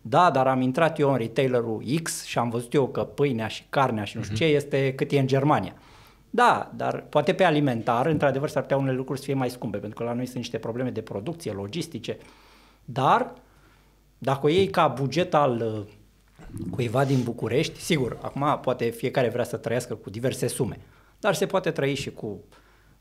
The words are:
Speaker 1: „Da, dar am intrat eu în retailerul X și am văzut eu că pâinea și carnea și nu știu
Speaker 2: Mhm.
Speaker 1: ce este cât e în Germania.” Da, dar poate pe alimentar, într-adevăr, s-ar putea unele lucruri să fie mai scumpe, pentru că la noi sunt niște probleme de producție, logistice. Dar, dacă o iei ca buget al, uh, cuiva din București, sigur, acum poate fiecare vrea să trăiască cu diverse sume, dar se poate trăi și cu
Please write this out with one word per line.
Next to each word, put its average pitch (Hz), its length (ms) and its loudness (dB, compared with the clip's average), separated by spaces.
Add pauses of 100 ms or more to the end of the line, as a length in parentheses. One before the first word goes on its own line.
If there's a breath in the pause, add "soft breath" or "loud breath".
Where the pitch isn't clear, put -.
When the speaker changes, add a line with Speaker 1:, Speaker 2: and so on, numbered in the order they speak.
Speaker 1:
„Da, 160 300 4
dar 131 160 4
am 131 140 2
intrat 151 380 2
eu 139 120 4
în 135 60 2
retailerul 117 640 0 (200)
X - 220 -8
și - 140 -4
am 120 120 0
văzut 120 240 -6
eu 131 140 4
că 107 160 -2
pâinea 117 440 -2
și - 220 -12
carnea 120 340 2
și - 120 -10
nu 113 60 -6
știu 98 120 -6
Speaker 2:
Mhm. 110 100 0
Speaker 1:
ce 160 60 4
este 139 440 2
cât 147 180 -2
e 143 60 4
în 135 80 4
Germania.” 131 480 2 (560 loud breath)
Da, 208 460 4
dar 127 320 -2
poate 151 260 2
pe 190 100 4
alimentar, 131 640 2
într-adevăr, 147 420 2
s-ar 143 140 -2
putea 139 140 0
unele 135 200 0
lucruri 131 220 -4
să - 60 -12
fie 139 100 -2
mai 131 160 0
scumpe, 117 260 -8
pentru 104 220 -8
că 117 60 -4
la 117 80 -2
noi 123 120 -2
sunt 123 120 -10
niște 117 220 -6
probleme 120 320 -4
de 110 120 -6
producție, 110 500 -8
logistice. 110 680 -6 (680 loud breath)
Dar, 170 480 2 (840 soft breath)
dacă 135 280 0
o - 20 6
iei 185 220 4
ca 165 180 4
buget 139 460 -2
al, 135 260 4
uh, 110 340 -4 (760)
cuiva 120 340 0
din 131 180 2
București, 117 580 -2
sigur, 131 400 0
acum 139 420 -2
poate 123 220 0
fiecare 120 440 0
vrea 117 160 -2
să 117 120 -6
trăiască 117 380 -4
cu - 160 -14
diverse 120 360 -2
sume, - 340 -4 (400 soft breath)
dar 208 140 2
se 202 120 0
poate 185 240 0
trăi 139 240 -2
și 120 160 -6
cu 101 340 -10 (560 soft breath)